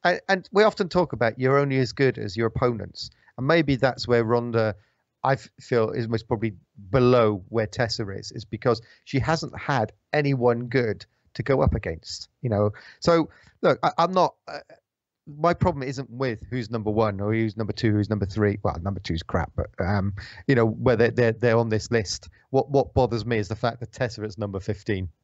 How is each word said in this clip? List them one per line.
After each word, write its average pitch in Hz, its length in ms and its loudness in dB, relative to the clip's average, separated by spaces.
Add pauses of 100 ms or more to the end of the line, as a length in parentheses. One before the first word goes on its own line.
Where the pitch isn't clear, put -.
And, 180 220 2
and 190 260 0
we 196 100 6
often 202 260 2
talk 180 240 0
about 113 260 0
you're 131 200 4
only 139 200 2
as 123 140 0
good 127 240 2
as 104 180 -8
your 113 120 0
opponents. 110 640 -4 (260)
And 127 100 -6
maybe 147 300 2
that's 123 320 0
where 120 160 4
Ronda, 117 500 0 (480)
I 135 120 2
f-, - 160 -8 (100)
feel, 113 300 0
is 113 180 -4
most 113 200 -4
probably 110 260 -2 (360)
below 120 600 4
where 110 160 0
Tessa 110 420 -4
is, 101 240 -14
is 104 140 -12
because 110 340 0 (240)
she - 140 -4
hasn't 147 400 -2
had 123 340 -2 (220)
anyone 123 540 2
good 117 360 -2 (300)
to - 80 -8
go 135 180 2
up 143 140 2
against, 90 540 -8 (120)
you 123 100 -4
know? 104 220 2 (280)
So, 170 300 2 (320)
look, 156 200 4
I, 160 160 2
I'm 170 140 2
not, 180 220 2 (140)
uh, 143 100 -12 (680)
my 156 280 -2
problem 156 300 -2
isn't 131 260 -10
with 123 300 -4 (100)
who's 120 200 -6
number 110 200 -4
one 107 300 0
or 104 120 -2
who's 110 240 -2
number 110 160 -4
two, 110 200 0
who's 104 180 0
number 101 160 0
three. 101 360 0
Well, - 200 -2
number 98 160 -6
two's 85 240 -4
crap, - 320 -4
but, - 240 -4
um, 95 360 0 (340)
you 139 80 4
know, 113 100 4
where 117 300 2
they're, 113 160 4
they're, 117 200 2
they're 113 260 2
on 117 100 2
this 110 220 -2
list. - 380 -4 (220)
What, 135 200 0
what 135 240 2
bothers 117 300 2
me 120 140 0
is 104 100 -2
the 110 60 -6
fact 117 260 -4
that 113 120 -12
Tessa 110 320 -6
is 107 140 -10
number 101 220 -6
fifteen. 98 480 -4 (160)